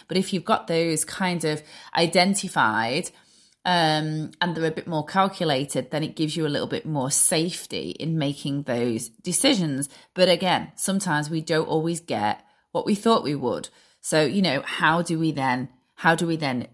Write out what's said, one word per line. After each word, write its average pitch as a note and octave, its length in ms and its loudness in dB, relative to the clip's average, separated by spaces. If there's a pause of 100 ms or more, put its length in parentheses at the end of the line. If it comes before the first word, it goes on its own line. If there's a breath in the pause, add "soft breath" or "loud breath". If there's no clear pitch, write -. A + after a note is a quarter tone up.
But E3 80 -6
if F#3+ 160 0
you've F3 140 -4
got A3 220 0
those E3 360 0
kind F3+ 400 -2
of D3+ 180 -2 (320 loud breath)
identified, E3 1200 2 (540 soft breath)
um, D#3 680 0 (100)
and F3 140 -2
they're D#3+ 100 -2
a D#3 60 0
bit - 160 -8
more D#3 180 -2
calculated, D3+ 880 0
then D#3 120 -2
it - 140 -8
gives D#3 180 -2
you D#3+ 100 0
a D3 40 0
little C#3+ 180 -2
bit - 180 -4
more D3 240 -2
safety D#3+ 800 0
in D#3+ 260 -4
making C#3+ 460 -4
those A#2+ 440 -2
decisions. F3+ 800 0 (260 loud breath)
But F3+ 140 6
again, F3+ 480 2
sometimes D#3+ 540 0
we E3 100 -2
don't D#3 300 0
always D#3+ 320 0
get G#2 440 -2 (280 soft breath)
what - 120 -2
we G#3 80 2
thought G3 300 2
we C#3+ 120 -2
would. A2+ 340 -4 (320 soft breath)
So, D#3 240 2
you G3 160 2
know, C#3+ 240 2
how E3 360 2
do E3 160 -2
we D#3+ 140 0
then, C3 380 -2 (260)
how E3+ 180 2
do E3+ 140 0
we E3 80 0
then C3 380 -4